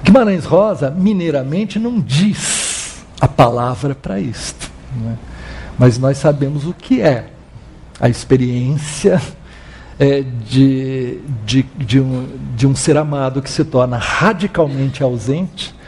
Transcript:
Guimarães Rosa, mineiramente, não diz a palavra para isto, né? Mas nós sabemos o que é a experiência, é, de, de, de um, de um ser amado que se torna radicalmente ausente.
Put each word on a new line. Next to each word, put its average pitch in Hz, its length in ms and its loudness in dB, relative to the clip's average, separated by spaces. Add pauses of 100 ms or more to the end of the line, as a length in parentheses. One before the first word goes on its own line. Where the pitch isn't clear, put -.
Guimarães 196 420 4
Rosa, 165 460 2
mineiramente, 175 880 0
não 233 200 -2
diz - 1040 -2 (160)
a - 80 2
palavra 123 680 2
para - 240 -6
isto, - 520 -8 (240)
né? 117 220 -4 (600)
Mas 123 200 6
nós 135 200 0
sabemos 143 480 0
o 175 80 -6
que 254 280 0
é 135 260 2 (720)
a 120 100 2
experiência, 131 1120 0 (760)
é, 139 260 4 (220)
de, 131 760 2 (260)
de, 127 180 2 (140)
de 127 220 2
um, 131 280 -2 (280)
de 123 120 2
um 135 80 4
ser 143 220 2
amado 139 440 -2
que 139 80 -10
se - 160 0
torna 123 320 2
radicalmente 151 1040 0
ausente. 131 720 -4 (140)